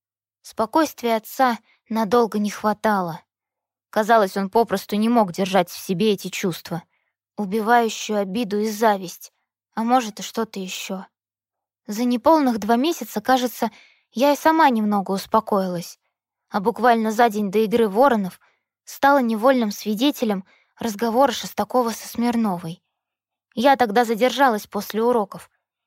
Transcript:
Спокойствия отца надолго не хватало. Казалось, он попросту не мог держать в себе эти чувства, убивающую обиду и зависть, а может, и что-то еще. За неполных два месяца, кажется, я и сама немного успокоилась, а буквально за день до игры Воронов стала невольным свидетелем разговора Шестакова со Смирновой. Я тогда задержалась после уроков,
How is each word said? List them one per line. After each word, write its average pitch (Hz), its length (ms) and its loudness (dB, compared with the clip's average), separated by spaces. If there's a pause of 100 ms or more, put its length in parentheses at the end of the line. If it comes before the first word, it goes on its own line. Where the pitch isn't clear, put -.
(420)
Спокойствия 226 760 -2
отца 240 400 0 (320)
надолго 220 500 0
не 208 100 -2
хватало. 202 720 -2 (680)
Казалось, 214 480 2
он 196 120 -2
попросту 208 460 -2
не 220 140 0
мог 220 220 2
держать 185 380 0
в - 80 -16
себе 196 360 0
эти 190 160 -8
чувства, 170 540 -6 (520)
убивающую 214 840 0
обиду 202 400 -4
и 214 100 -2
зависть, 208 640 -2 (400)
а 220 100 -4
может, 226 360 0
и 185 40 -12
что-то 220 360 -8
еще. 190 460 -10 (840)
За 214 160 -6
неполных 247 560 4
два 220 180 2
месяца, 254 440 -4
кажется, 247 500 0 (400)
я 277 200 2
и 277 60 0
сама 320 320 4
немного 208 420 0
успокоилась, 190 880 -2 (500)
а 208 100 -4
буквально 220 520 2
за 240 180 4
день 202 220 -4
до 208 80 0
игры 220 300 2
Воронов 214 500 2 (460)
стала 277 340 2
невольным 226 520 2
свидетелем 214 760 -2 (340)
разговора 233 520 0
Шестакова 233 600 -2
со - 160 -12
Смирновой. 208 760 -4 (720)
Я 269 200 4
тогда 240 260 2
задержалась 233 640 0
после 202 340 -6
уроков, 226 480 -2 (380)